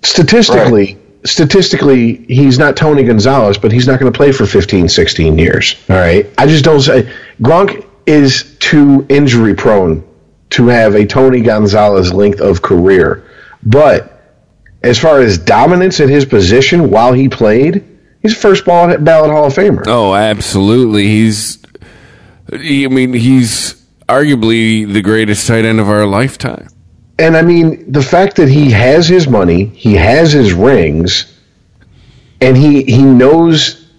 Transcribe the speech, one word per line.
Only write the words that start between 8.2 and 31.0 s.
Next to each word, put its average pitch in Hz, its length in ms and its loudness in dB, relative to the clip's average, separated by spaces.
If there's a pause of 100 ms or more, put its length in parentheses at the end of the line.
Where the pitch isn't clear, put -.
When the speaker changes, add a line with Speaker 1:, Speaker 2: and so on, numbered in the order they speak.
Speaker 1:
too 143 500 2
injury 120 460 2
prone 92 480 -2 (480)
to 120 160 0
have 113 280 2
a 104 100 2
Tony 127 360 0
Gonzalez 104 720 0
length 101 280 0
of 92 200 -2
career. 90 600 0 (400)
But 117 460 0 (760)
as 120 160 0
far 151 220 2
as 104 160 0
dominance 180 640 0
at 135 80 2
his 139 160 0
position 131 680 0
while 117 220 2
he 131 160 0
played, 135 560 -2 (360)
he's 220 120 -2
a - 20 -4
first 196 300 0
ball-, 170 320 2
ballot 156 340 2
Hall 151 140 0
of 139 80 -2
Famer. 185 340 -2
Speaker 3:
Oh, 107 260 0
absolutely. 104 960 -2
He's, 107 520 -2 (920)
he, 139 320 -4
I 135 60 -4
mean, 127 240 -2
he's 123 680 -2 (280)
arguably 113 840 -2
the 104 100 -2
greatest 104 460 -2
tight 113 160 0
end 110 160 0
of 104 80 -2
our 104 180 0
lifetime. 123 640 -6 (500)
Speaker 1:
And, 160 200 2
I 160 60 2
mean, 170 460 0
the 139 120 -2
fact 180 340 0
that 151 140 2
he 143 220 2
has 131 360 2
his 180 220 2
money, 95 380 0
he - 260 -2
has 135 400 2
his 123 180 2
rings, 87 840 -2 (1080)